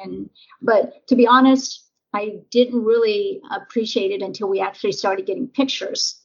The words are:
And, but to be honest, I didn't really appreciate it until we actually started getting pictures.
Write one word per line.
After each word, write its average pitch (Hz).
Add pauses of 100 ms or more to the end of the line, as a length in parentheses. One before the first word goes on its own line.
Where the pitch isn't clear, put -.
And, 190 (320)
but -
to 262
be 240
honest, 262 (300)
I 208 (100)
didn't 240
really 214
appreciate 202
it 196
until 196
we 190
actually 196
started 190
getting 196
pictures. -